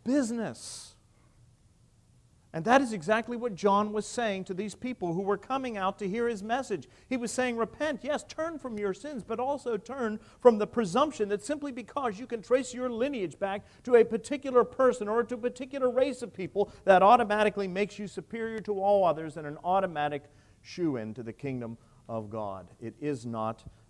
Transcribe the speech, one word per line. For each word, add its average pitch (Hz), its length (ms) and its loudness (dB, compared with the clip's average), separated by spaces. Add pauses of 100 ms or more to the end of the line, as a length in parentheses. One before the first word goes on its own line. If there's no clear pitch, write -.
business. 233 880 -4 (1600)
And - 120 -6
that 247 160 6
is 247 120 0
exactly 214 440 -2
what 233 180 -6
John 202 380 2
was 208 120 -4
saying 208 420 -4
to 190 80 -8
these 196 200 -6
people 214 400 -6
who 190 80 -2
were 196 140 0
coming 254 400 -6
out 196 240 -2
to 202 80 -4
hear 233 180 0
his 220 160 -2
message. 220 460 -4 (200)
He 262 80 0
was 240 140 -4
saying, 247 260 -2
"Repent, 233 460 -2
yes, 269 220 -2
turn 320 340 -6
from 240 180 -10
your 202 160 -2
sins, 254 300 -10
but 226 160 -6
also 247 380 -4
turn 220 420 -6 (220)
from 233 180 10
the 208 80 0
presumption 220 600 0
that 202 160 -2
simply 285 260 -6
because 240 480 -6
you 247 80 -12
can 226 160 -8
trace 254 320 0
your 247 160 -4
lineage 226 480 -2
back 196 260 -4 (200)
to 254 100 6
a 233 100 10
particular 247 600 2
person 240 420 2
or 220 160 2
to 240 140 -6
a - 20 -12
particular 254 520 -2
race 262 320 0
of - 120 -10
people, 196 380 -2 (120)
that 185 200 8
automatically 208 640 6
makes 196 320 -4
you 208 80 -8
superior 226 500 -8
to 202 220 -4
all 196 240 6
others 160 320 0
and 156 100 -10
an 147 160 -10
automatic 160 640 0 (360)
shoo-in 123 540 -4
to 123 80 -10
the 113 100 -8
kingdom 123 460 -8 (300)
of 110 220 -6
God." 98 360 -8 (140)
It 113 200 -10
is 143 240 -4
not 113 380 -6 (280)